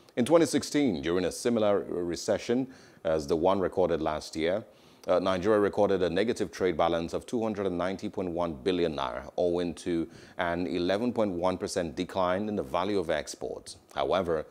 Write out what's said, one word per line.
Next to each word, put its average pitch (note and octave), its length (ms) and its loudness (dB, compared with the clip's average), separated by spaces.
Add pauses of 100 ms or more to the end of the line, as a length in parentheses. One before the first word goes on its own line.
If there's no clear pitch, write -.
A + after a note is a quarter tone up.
(180)
In A#2+ 80 2
twenty D#3 220 6
sixteen, B2 540 0
during F2 220 2
a E2 80 0
similar G#2+ 480 2
recession F2+ 880 -2 (380)
as D#2+ 200 0
the E2 120 2
one F#2+ 240 2
recorded E2+ 400 2
last D#2 340 -4
year, F2+ 300 -2 (420)
uh, F2+ 100 4
Nigeria F#2+ 420 2
recorded G2 440 2
a E2+ 60 2
negative G#2 420 0
trade F2+ 260 0
balance E2+ 360 0
of E2+ 120 -6
two A#2+ 160 -4
hundred G#2 240 -2
and F2+ 120 -2
ninety F#2+ 320 -4
point F#2 200 -6
one E2+ 240 -2
billion E2+ 420 0
naira, C2+ 420 -6
owing F2 360 0
to E2 340 -2 (300)
an F2 300 0
eleven F#2 460 0
point G#2 180 2
one F2+ 260 2
percent F2+ 380 -4
decline F#2 540 0
in G#2 80 -2
the F2 40 0
value F2+ 380 0
of E2 100 0
exports. - 680 -6 (180)
However, D#2 560 0